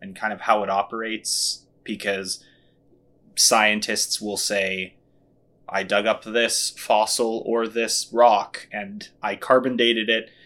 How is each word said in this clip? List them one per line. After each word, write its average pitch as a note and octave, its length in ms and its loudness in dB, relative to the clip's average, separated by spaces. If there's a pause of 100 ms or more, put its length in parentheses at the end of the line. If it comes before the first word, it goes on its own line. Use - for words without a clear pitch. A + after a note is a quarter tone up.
and F#2+ 140 -16
kind A2 160 -4
of G2 100 -10
how G#2+ 220 2
it F#2+ 60 -4
operates? A2 960 -4 (180)
Because G2 600 -6 (920)
scientists G#2+ 840 2
will G#2 160 -6
say, F#2+ 580 -4 (720)
"I G2 160 -4
dug G2+ 220 0
up A2 180 0
this A2+ 480 -2
fossil A2+ 760 0
or A2+ 220 0
this A2+ 440 -4
rock A2+ 600 4
and G2+ 360 -10 (140)
I G2+ 140 -4
carbon B2+ 420 2
dated A2+ 320 2
it, A2+ 200 0 (160)